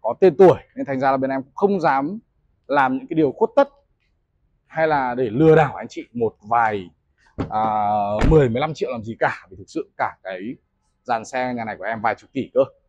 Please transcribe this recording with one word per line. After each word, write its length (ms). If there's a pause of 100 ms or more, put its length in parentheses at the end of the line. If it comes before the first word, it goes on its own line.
có 180
tên 180
tuổi, 200 (180)
nên 100
thành 140
ra 120
là 60
bên 120
em 140
cũng 120
không 240
dám 400 (480)
làm 300
những 100
cái 80
điều 160
khuất 240
tất 140 (1000)
hay 200
là 280
để 140
lừa 260
đảo 200
anh 140
chị 240
một 220 (140)
vài, 400 (600)
à, 120 (680)
mười, 200
mười 120
lăm 120
triệu 180
làm 120
gì 160
cả. 300
Vì 80
thực 120
sự 280
cả 260
cái 320 (480)
dàn 220
xe 280
nhà 120
này 120
của 60
em 180
vài 140
chục 180
tỷ 200
cơ. 80 (280)